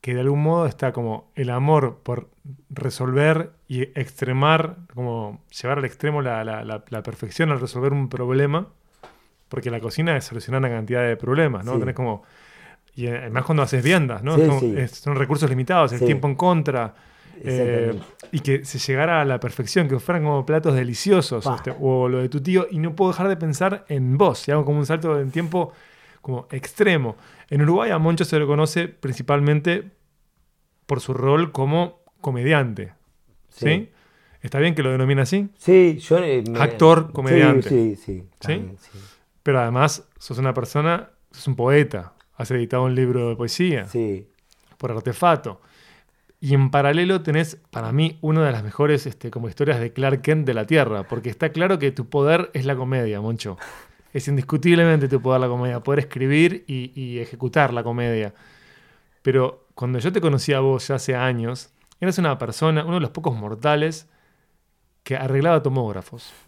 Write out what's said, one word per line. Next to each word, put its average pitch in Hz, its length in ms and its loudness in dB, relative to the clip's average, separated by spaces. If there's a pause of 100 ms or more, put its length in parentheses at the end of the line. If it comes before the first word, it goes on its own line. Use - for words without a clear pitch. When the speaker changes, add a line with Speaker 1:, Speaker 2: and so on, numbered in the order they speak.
Speaker 1:
que 123 140 -6
de 123 80 -2
algún 143 200 2
modo 165 240 2
está 127 260 -2
como 113 440 -8
el 127 140 -4
amor 135 520 2
por 120 280 -8 (400)
resolver 139 800 0 (160)
y 127 140 -4
extremar, 143 960 0 (140)
como 113 520 -8 (180)
llevar 135 160 -2
al 135 60 -4
extremo 147 380 -4
la, 113 200 -4
la, 110 220 -8
la, 107 240 -10
la 110 160 -10
perfección 117 480 -4
al 131 80 -2
resolver 127 320 -2
un 139 160 -2
problema, 139 600 0 (800)
porque 123 220 -8
la 117 100 -6
cocina 151 360 -2
es 127 80 -4
solucionar 120 340 -6
una 131 120 0
cantidad 117 360 -2
de 113 100 -2
problemas, 127 480 0
¿no? 123 100 -6
Speaker 2:
Sí. 120 60 0
Speaker 1:
Tenés 127 140 -4
como, 117 280 -6 (760)
y 123 100 -8
además 120 380 -6
cuando 151 180 2
haces 127 200 0
viandas, 131 400 2
¿no? 147 140 -2
Speaker 2:
Sí, 151 60 6
Speaker 1:
Es 160 60 6
como, 139 120 2
Speaker 2:
sí. 117 160 0
Speaker 1:
es, 127 140 -2
son - 260 -6
recursos 139 320 0
limitados, 131 440 2
el 123 80 -4
Speaker 2:
Sí. 123 60 4
Speaker 1:
tiempo 131 220 2
en 139 60 0
contra, 147 600 0 (480)
eh, 120 500 0
Speaker 2:
Exactamente. 95 140 -8 (240)
Speaker 1:
y 156 100 -2
que 135 260 -2
se 135 120 -10
llegara 151 440 0
a - 20 2
la 131 160 0
perfección, 135 480 -2
que 131 100 0
fueran 170 240 -2
como 143 220 0
platos 156 300 2
deliciosos, 127 720 0
Speaker 2:
Pa. 123 100 -2
Speaker 1:
este, - 240 -10
o 127 300 2
lo 127 80 0
de 127 100 0
tu 135 140 -4
tío, 180 280 2
y 175 80 -4
no 160 160 -2
puedo 185 160 2
dejar 180 180 -2
de 190 100 0
pensar 180 500 -2
en 131 300 0
vos, 165 300 2
y 143 40 0
hago 151 140 2
como 147 140 0
un 139 60 -2
salto 156 320 -2
en 135 120 -2
tiempo 165 420 -2 (480)
como 127 300 -8
extremo. 139 680 0 (340)
En 143 120 2
Uruguay 190 280 2
a 170 80 0
Moncho 165 260 2
se 156 140 0
lo 151 80 2
conoce 156 420 0
principalmente 147 1000 0 (960)
por 131 140 -4
su - 120 -8
rol 139 400 2
como 151 480 -2 (220)
comediante, 123 720 0 (560)
¿sí? - 160 -4
Speaker 2:
Sí. 185 240 0 (500)
Speaker 1:
¿Está 135 180 -6
bien 165 160 2
que 151 80 -2
lo 131 80 2
denomine 131 320 2
así? 196 360 0
Speaker 2:
Sí, 175 400 6
yo... - 200 2
Eh, 139 300 0
me 117 120 -4
Speaker 1:
Actor, 160 520 6
comediante. 135 560 4
Speaker 2:
Sí, 113 280 2
sí, - 0 -
sí, 95 260 -10
Speaker 1:
¿Sí? 95 60 -20 (100)
Speaker 2:
también, 98 400 -6
sí. - 200 -20 (440)
Speaker 1:
Pero 135 180 2
además 123 480 0 (100)
sos 123 200 -10
una 131 160 0
persona, 147 560 -2 (200)
sos - 180 -12
un 131 80 -2
poeta, 120 580 2 (240)
has 117 120 -6
editado 127 340 0
un 127 100 0
libro 123 340 0
de 117 80 -4
poesía 120 500 -2
Speaker 2:
Sí. 101 400 -4 (520)
Speaker 1:
por 120 140 -6
Artefato. 120 680 -2 (800)
Y 139 140 0
en 135 160 4
paralelo 160 520 2
tenés, 156 340 -2 (140)
para 113 220 -8
mí, 160 300 0
una 156 240 2
de 131 60 0
las 110 120 -4
mejores, 143 420 0
este, 120 240 -10
como 117 200 -8
historias 139 300 0
de 117 120 -4
Clark 135 300 0
Kent 151 240 2
de 127 80 0
la 110 120 -2
Tierra, 113 400 2
porque 113 220 -6
está 156 220 -2
claro 175 280 0
que 139 140 0
tu 135 160 -8
poder 156 460 2
es 131 100 -4
la 139 120 -2
comedia, 127 440 -2
Moncho. 107 380 -6 (540)
Es 139 160 -6
indiscutiblemente 156 800 4
tu 131 120 2
poder 131 200 2
la 127 80 0
comedia, 123 340 -4
poder 143 180 2
escribir 143 640 0
y, 127 320 -8
y 123 200 -8
ejecutar 123 540 0
la 120 100 -4
comedia. 117 500 -2 (880)
Pero 131 520 0
cuando 127 240 -4
yo 156 140 -2
te 214 80 0
conocí 147 320 2
a 135 80 2
vos 135 280 0
ya 139 80 -2
hace 131 200 -2
años, 123 560 -2 (280)
eras 180 180 -2
una 147 200 0
persona, 156 460 0
uno 170 100 -4
de 180 60 0
los 131 100 -2
pocos 156 240 -4
mortales 147 720 -2 (960)
que 135 140 -4
arreglaba 139 460 2
tomógrafos. 120 720 -6 (160)